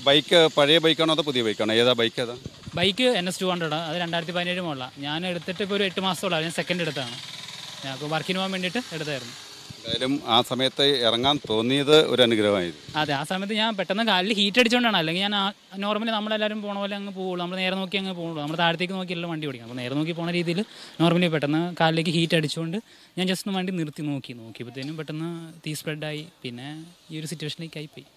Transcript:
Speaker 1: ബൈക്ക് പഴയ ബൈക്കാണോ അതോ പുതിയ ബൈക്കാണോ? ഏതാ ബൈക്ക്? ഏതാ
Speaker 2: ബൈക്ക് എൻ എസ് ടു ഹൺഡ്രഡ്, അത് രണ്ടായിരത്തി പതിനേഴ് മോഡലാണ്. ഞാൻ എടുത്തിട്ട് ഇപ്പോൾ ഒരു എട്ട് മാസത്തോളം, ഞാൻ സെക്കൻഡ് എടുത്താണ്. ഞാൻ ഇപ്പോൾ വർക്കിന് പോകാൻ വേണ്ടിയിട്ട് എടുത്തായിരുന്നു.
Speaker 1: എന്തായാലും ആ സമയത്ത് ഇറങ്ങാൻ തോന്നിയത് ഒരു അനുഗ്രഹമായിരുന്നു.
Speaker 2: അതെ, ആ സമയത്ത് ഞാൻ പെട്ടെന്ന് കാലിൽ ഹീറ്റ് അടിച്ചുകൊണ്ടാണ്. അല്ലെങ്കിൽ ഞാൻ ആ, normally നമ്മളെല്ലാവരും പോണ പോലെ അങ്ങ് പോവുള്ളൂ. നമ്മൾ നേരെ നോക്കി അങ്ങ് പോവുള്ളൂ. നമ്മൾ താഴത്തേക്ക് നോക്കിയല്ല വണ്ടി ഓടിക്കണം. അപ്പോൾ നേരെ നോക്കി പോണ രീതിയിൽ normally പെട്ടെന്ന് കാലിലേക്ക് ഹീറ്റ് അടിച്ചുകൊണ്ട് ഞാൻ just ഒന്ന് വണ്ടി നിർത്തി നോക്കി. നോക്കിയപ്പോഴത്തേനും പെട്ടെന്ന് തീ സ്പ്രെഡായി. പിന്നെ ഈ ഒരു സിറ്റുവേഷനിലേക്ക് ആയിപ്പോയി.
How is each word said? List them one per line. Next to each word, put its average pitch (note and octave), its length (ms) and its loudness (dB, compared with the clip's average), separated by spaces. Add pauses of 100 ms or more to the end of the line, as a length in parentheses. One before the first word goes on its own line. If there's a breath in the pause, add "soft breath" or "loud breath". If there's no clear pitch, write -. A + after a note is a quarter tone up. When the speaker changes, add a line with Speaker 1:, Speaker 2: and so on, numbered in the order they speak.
Speaker 1:
ബൈക്ക് D#3 540 6
പഴയ D3+ 200 8
ബൈക്കാണോ D#3+ 360 4
അതോ D#3 100 2
പുതിയ C3+ 180 0
ബൈക്കാണോ? G#2+ 320 0
ഏതാ A#2+ 200 6
ബൈക്ക്? A#2 280 0
ഏതാ A#2+ 140 -4 (400)
Speaker 2:
ബൈക്ക് F#3+ 280 0
എൻ G#3+ 240 2
എസ് F#3 140 -6
ടു F#3 40 -2
ഹൺഡ്രഡ്, F3 280 -2
അത് D#3+ 240 -4
രണ്ടായിരത്തി E3+ 340 -4
പതിനേഴ് F3+ 300 -2
മോഡലാണ്. C#3 360 -6
ഞാൻ D3+ 300 -4
എടുത്തിട്ട് F3+ 360 -6
ഇപ്പോൾ G3 120 -2
ഒരു G3+ 80 2
എട്ട് F#3+ 180 -2
മാസത്തോളം, F3+ 400 0
ഞാൻ D#3+ 100 -4
സെക്കൻഡ് F3 300 -2
എടുത്താണ്. C3+ 640 -6 (420)
ഞാൻ C3+ 80 -6
ഇപ്പോൾ C#3+ 160 -8
വർക്കിന് D#3+ 280 -2
പോകാൻ F#3+ 140 -2
വേണ്ടിയിട്ട് F#3 440 -4
എടുത്തായിരുന്നു. C#3 380 -6 (360)
Speaker 1:
എന്തായാലും A#2 560 -2
ആ A#2+ 160 6
സമയത്ത് C3 420 0 (240)
ഇറങ്ങാൻ B2+ 320 2 (100)
തോന്നിയത് C3+ 580 6
ഒരു B2 140 4
അനുഗ്രഹമായിരുന്നു. G#2 800 2
Speaker 2:
അതെ, D3+ 140 0
ആ C#3 100 -2
സമയത്ത് F#3+ 300 -4
ഞാൻ A3 220 0
പെട്ടെന്ന് G3 280 -2
കാലിൽ G3+ 300 2
ഹീറ്റ് G3 260 2
അടിച്ചുകൊണ്ടാണ്. A#3 380 4
അല്ലെങ്കിൽ E3 240 0
ഞാൻ G#3 140 0
ആ, G3+ 180 0 (220)
normally G#3 360 -2
നമ്മളെല്ലാവരും G#3+ 500 -2
പോണ G3+ 160 -6
പോലെ G3+ 180 -4
അങ്ങ് G3+ 180 -8
പോവുള്ളൂ. F#3 300 -4
നമ്മൾ F3+ 140 -6
നേരെ F#3 180 0
നോക്കി F#3+ 220 -4
അങ്ങ് F#3+ 160 -4
പോവുള്ളൂ. E3 280 -6
നമ്മൾ D3 140 -4
താഴത്തേക്ക് E3+ 380 2
നോക്കിയല്ല F3 340 -6
വണ്ടി D#3 200 -4
ഓടിക്കണം. A#2 220 -8
അപ്പോൾ B2+ 120 -8
നേരെ B2 140 -4
നോക്കി D#3 160 0
പോണ E3+ 200 -4
രീതിയിൽ F3 340 0 (360 loud breath)
normally F3 300 6
പെട്ടെന്ന് D#3 480 0
കാലിലേക്ക് D#3+ 300 4
ഹീറ്റ് E3 260 2
അടിച്ചുകൊണ്ട് E3 420 -2 (400 soft breath)
ഞാൻ F#3 100 0
just F3+ 200 -2
ഒന്ന് F#3+ 120 -2
വണ്ടി F#3 140 -4
നിർത്തി D#3+ 280 -4
നോക്കി. C#3+ 320 -6
നോക്കിയപ്പോഴത്തേനും C3 640 -10
പെട്ടെന്ന് D#3+ 560 -8 (120)
തീ D3+ 80 -4
സ്പ്രെഡായി. D3+ 520 -8 (180)
പിന്നെ C#3 400 -10 (280)
ഈ D#3 80 -10
ഒരു D#3 60 -8
സിറ്റുവേഷനിലേക്ക് D#3+ 520 -10
ആയിപ്പോയി. D3+ 280 -14 (120)